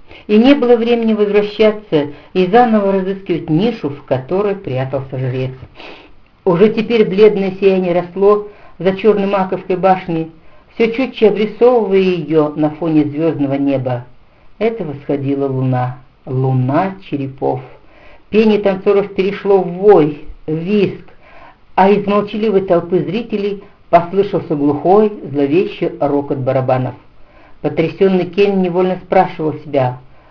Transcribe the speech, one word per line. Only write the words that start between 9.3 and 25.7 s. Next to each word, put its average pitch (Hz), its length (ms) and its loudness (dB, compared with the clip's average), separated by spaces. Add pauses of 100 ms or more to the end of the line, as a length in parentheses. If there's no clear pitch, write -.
башни, 175 540 0 (420)
все 226 180 0
четче 254 380 0
обрисовывая 214 720 2
ее 160 560 0
на 151 160 0
фоне 156 340 0
звездного 139 500 -2
неба. 127 500 -2 (520)
Это 220 260 -2
восходила 139 640 -4
луна, 127 520 -2 (260)
луна 131 720 0 (140)
черепов. 135 520 -4 (680)
Пение 214 300 4
танцоров 196 540 0
перешло 196 460 0
в 170 80 -2
вой, 175 580 2 (220)
в 156 60 -4
визг, 185 500 -2 (720)
а 190 140 4
из 202 180 2
молчаливой 208 540 0
толпы 175 380 0
зрителей 202 640 -6 (260)
послышался 170 680 0
глухой, 170 560 2 (200)
зловещий 156 680 -2